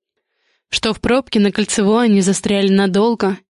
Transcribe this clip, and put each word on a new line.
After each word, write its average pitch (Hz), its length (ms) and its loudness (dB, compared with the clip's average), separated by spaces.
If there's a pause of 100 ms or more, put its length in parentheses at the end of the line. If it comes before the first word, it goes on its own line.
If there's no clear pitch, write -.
(680)
Что - 220 -4
в - 80 -8
пробке 240 400 -2
на 202 120 2
Кольцевой 214 540 0
они 202 160 4
застряли 196 480 0
надолго, 196 680 0 (160)